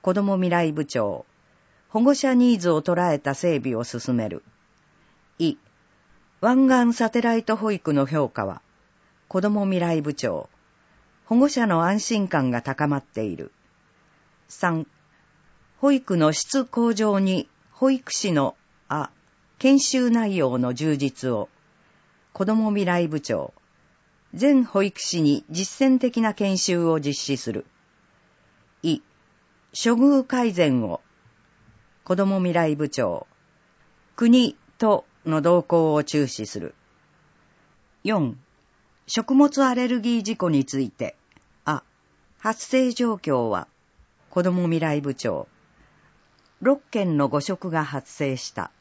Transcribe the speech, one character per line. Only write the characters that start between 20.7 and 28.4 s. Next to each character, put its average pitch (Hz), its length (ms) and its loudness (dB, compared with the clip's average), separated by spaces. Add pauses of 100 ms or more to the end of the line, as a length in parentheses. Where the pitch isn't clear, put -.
充 151 220 0
実 135 340 -4
を。 110 200 -4 (840)
子 190 120 -4
ど 214 100 0
も 220 160 0
未 202 140 0
来 175 220 0
部 151 120 -4
長。 87 340 -6 (800)
全 262 300 4
保 202 200 0
育 196 180 -4
士 170 200 -4
に 147 280 2
実 190 380 -2
践 262 120 4
的 240 220 0
な 214 120 0
研 196 240 -2
修 175 280 0
を 160 140 2
実 143 140 -2
施 135 240 -4
す 117 140 -8
る。 104 140 -8 (1160)